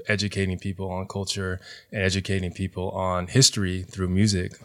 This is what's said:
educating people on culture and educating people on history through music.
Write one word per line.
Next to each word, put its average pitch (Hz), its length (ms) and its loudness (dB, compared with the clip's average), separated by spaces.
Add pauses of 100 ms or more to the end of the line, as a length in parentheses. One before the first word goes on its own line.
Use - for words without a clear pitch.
educating 98 500 0
people 95 320 -6
on 92 180 -4
culture 95 520 -4 (320)
and 107 100 -2
educating 92 520 2
people 92 380 -4
on 92 360 0
history 92 560 4
through 92 240 -4
music. 98 460 2 (120)